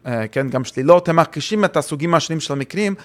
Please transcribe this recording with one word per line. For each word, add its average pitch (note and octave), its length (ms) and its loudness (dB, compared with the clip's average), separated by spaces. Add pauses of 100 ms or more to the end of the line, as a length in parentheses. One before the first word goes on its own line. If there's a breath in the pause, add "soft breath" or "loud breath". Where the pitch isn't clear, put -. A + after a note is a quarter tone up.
אה, A2+ 220 -4
כן, C3+ 200 -2
גם B2+ 160 -2
שלילות, E3+ 440 4
הם E3 80 0
מכחישים E3 480 0
את F3 120 -2
הסוגים D#3 380 0
השונים D#3+ 260 -2
של - 120 -6
המקרים, F3+ 420 -4 (100)